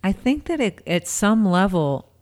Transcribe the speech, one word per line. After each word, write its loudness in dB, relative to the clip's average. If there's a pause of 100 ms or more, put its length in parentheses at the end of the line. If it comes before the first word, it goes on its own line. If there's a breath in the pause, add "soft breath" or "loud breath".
I 2
think -2
that -4
it, -2
at -2
some 2
level 0 (120)